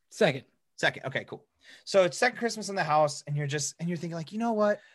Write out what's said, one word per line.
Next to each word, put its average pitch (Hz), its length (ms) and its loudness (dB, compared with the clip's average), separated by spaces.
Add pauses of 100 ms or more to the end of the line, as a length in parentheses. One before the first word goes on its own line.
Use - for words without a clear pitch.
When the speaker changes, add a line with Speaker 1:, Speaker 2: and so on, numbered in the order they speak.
Speaker 1:
Second. 143 340 2 (340)
Speaker 2:
Second. - 300 -2
Okay, 127 200 -6
cool. - 180 -14 (400)
So 190 180 6
it's 175 140 0
second 247 220 0
Christmas 220 300 -4
in 196 60 -6
the 185 80 0
house 151 440 2
and 147 80 -4
you're 147 120 -2
just, 143 320 -4
and 170 100 -4
you're 175 80 -2
thinking 165 180 -6
like, 165 160 -10
"You 214 80 -6
know 233 140 0
what? 208 260 2 (160)